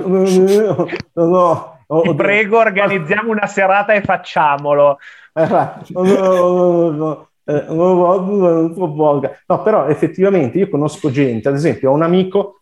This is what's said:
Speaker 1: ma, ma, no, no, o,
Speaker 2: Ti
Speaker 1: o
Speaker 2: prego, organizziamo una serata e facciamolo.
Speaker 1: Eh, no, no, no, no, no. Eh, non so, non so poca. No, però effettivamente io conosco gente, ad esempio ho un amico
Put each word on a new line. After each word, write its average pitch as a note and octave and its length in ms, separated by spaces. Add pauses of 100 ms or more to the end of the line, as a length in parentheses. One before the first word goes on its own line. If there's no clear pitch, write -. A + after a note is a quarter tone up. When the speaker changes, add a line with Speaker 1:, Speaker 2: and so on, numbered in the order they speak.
Speaker 1:
ma, F#3+ 140
ma, F#3+ 640 (280)
no, E3+ 120
no, F3 520 (100)
o, D#3+ 140
Speaker 2:
Ti F#3+ 80
Speaker 1:
o D#3+ 60
Speaker 2:
prego, G3+ 420
organizziamo G3+ 720
una G#3 160
serata G3 460
e G3+ 80
facciamolo. D3 960 (360)
Speaker 1:
Eh, D#3+ 140
no, E3+ 260 (140)
no, F3+ 160
no, F3+ 680
no, E3+ 180
no. D#3 380 (180)
Eh, D3 240
non F3 260
so, F3+ 260
non F3 540
so F3+ 160
poca. D3 400 (160)
No, F3 160
però F#3+ 240
effettivamente D#3+ 720
io F#3+ 100
conosco D3+ 400
gente, B2 380
ad C#3 80
esempio C#3 340
ho C3+ 40
un D#3 100
amico F#3 580